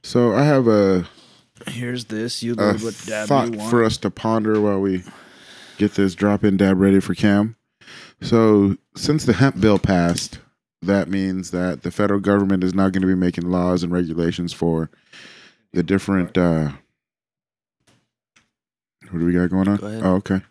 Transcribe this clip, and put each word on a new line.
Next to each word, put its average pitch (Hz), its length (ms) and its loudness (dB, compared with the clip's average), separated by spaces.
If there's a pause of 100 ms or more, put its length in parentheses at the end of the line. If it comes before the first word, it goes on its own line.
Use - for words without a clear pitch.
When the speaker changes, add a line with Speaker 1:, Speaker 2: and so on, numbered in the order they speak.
Speaker 1:
So 120 300 2
I 127 100 2
have 135 240 4
a 98 400 2 (600)
Speaker 2:
Here's 120 380 -8
this. 110 380 -8
You 117 100 -4
Speaker 1:
a - 20 -2
Speaker 2:
load 104 280 0
what 110 220 -10
dab 107 220 -6
Speaker 1:
thought 120 240 0
Speaker 2:
you 110 80 -8
want. 110 120 -8
Speaker 1:
for 120 120 4
us 110 140 0
to 101 140 -4
ponder 110 500 -2
while 101 180 0
we 95 240 -2 (760)
get 104 160 0
this 98 200 2
drop 101 280 0
in 101 140 4
dab 95 220 4
ready 98 200 4
for 92 160 -4
Cam. 104 400 0 (680)
So 104 560 4 (180)
since - 300 -2
the 117 80 4
hemp 135 260 2
bill 101 200 4
passed, 87 600 0 (440)
that 95 260 0
means 95 420 -4
that 90 320 -4
the 87 80 -4
federal 101 280 0
government 98 440 2
is 92 100 -2
now 95 160 2
gonna 92 180 -2
be 95 80 2
making 87 360 -2
laws 90 320 0
and 87 80 -4
regulations 85 600 -2
for 80 360 -2 (840)
the 90 100 -2
different, 95 540 -2
uh, 80 340 0 (2500)
what 85 100 -8
do 85 60 0
we 87 80 2
got 90 160 0
going 95 180 0
on? 101 100 0
Speaker 2:
Go 98 100 -8
ahead. 110 160 -10
Speaker 1:
Oh, 92 120 2
okay. 95 360 -2